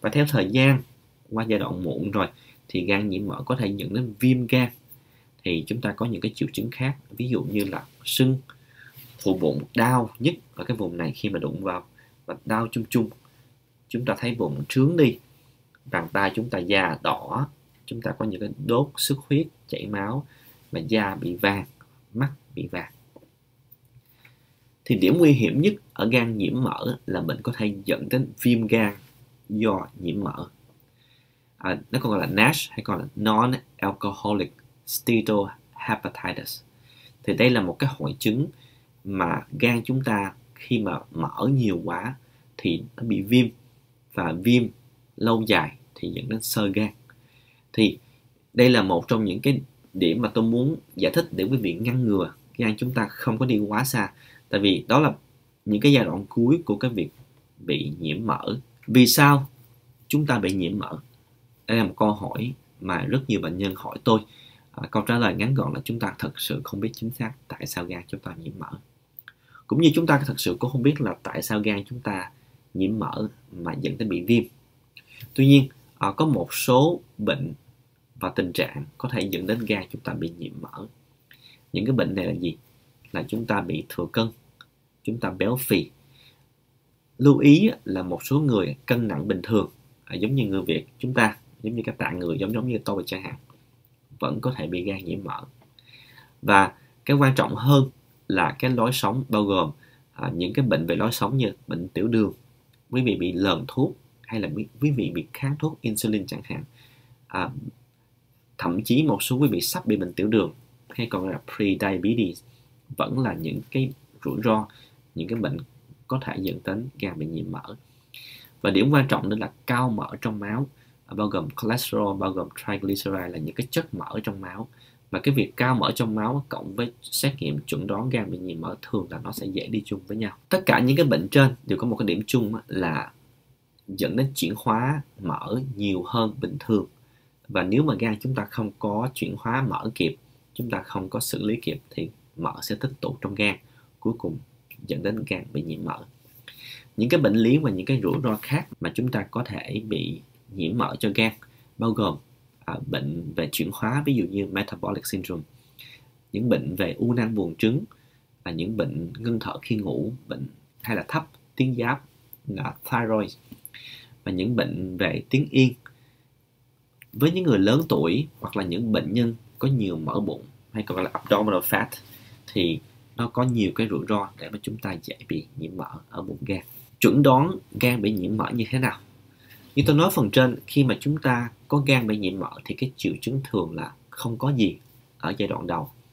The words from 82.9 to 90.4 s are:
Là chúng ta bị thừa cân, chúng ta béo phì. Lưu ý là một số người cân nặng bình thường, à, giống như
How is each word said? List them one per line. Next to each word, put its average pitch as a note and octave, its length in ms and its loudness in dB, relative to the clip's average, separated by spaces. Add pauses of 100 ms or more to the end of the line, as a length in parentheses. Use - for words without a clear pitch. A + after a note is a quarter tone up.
Là E2+ 160 -6
chúng A2+ 180 -4
ta G2+ 140 0
bị E2+ 280 -6
thừa - 240 -6
cân, A2+ 160 0 (720)
chúng A2+ 160 -4
ta F#2+ 120 -4
béo F#2+ 260 0
phì. G2+ 340 0 (1300)
Lưu C3+ 200 8
ý D#3+ 320 10 (140)
là F#2+ 180 -2
một F2+ 220 -6
số C#3 160 2
người G2+ 360 2 (100)
cân A#2+ 220 0
nặng F2 200 -4
bình F#2+ 140 0
thường, G#2 280 2 (340)
à, - 100 -12
giống G#2 200 -2
như B2+ 120 2